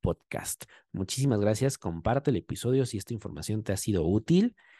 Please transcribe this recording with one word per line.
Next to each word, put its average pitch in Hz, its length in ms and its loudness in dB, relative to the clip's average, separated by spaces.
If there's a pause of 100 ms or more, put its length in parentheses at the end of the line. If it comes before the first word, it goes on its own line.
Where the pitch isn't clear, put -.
Podcast. - 640 -6 (280)
Muchísimas 113 480 0
gracias. 107 380 2
Comparte 107 520 0
el 110 60 2
episodio 127 500 0
si 110 100 -8
esta - 160 -8
información 104 520 -6
te 98 80 -2
ha 95 40 0
sido 92 300 0
útil 170 480 4 (260)